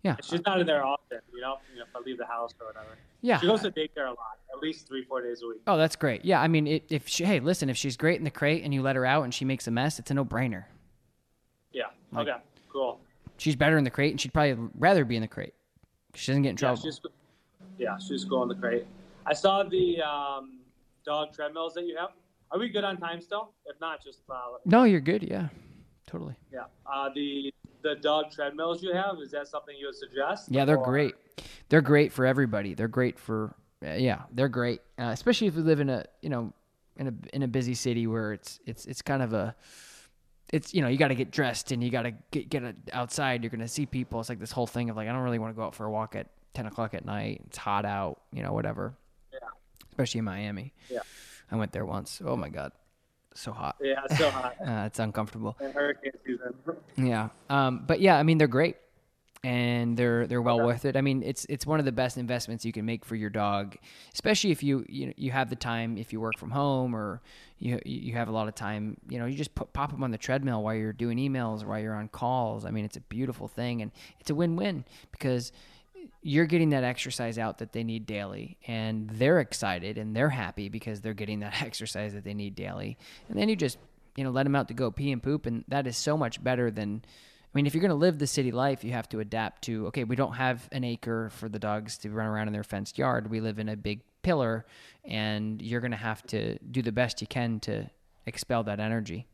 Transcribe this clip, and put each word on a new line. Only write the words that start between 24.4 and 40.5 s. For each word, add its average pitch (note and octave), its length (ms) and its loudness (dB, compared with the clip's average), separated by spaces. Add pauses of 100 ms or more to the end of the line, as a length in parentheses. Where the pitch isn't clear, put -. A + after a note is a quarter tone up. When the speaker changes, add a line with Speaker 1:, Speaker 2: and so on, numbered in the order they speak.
Speaker 1:
No, A3+ 200 8
you're G3 160 8
good. F3 240 2
Yeah, F3+ 240 -2 (580)
totally. D#3 300 -10 (160)
Speaker 2:
Yeah. B2 140 -10 (200)
Uh, C#3 280 -2
the, C#3 380 -4 (300)
the D3+ 140 0
dog D3+ 340 2
treadmills D#3+ 520 -4
you F#3 100 -2
have, F#3+ 280 0
is C#3 120 -12
that C#3+ 160 -6
something D3 280 -10
you C#3 100 -10
would C3+ 100 -8
suggest? C#3 560 -4
Speaker 1:
Yeah, C3+ 120 4
they're D3 140 4
Speaker 2:
Or C3 60 0
Speaker 1:
great. C3+ 320 2 (520)
They're D#3 140 8
great D3 300 6
for C3 140 2
everybody. G#2+ 480 2
They're A2 120 0
great B2 320 2
for, A2 380 -4 (280)
uh, D#2 100 -4
yeah, A#2+ 360 2
they're B2+ 180 2
great. A#2+ 340 0 (160)
Uh, A#2+ 80 -4
especially G#3 420 2
if D#3 80 0
you E3 60 0
live D#3 180 6
in C#3 100 2
a, A#2 140 0 (180)
you - 60 -4
know, A#2+ 240 -2 (440)
in C#3 120 -4
a, - 260 -10
in C#3 80 0
a B2+ 60 2
busy B2 260 2
city A#2 320 0
where A2 260 0
it's, - 320 -12
it's, - 220 -12
it's - 160 -10
kind C#3 200 0
of A2+ 100 0
a, A2+ 240 0 (960)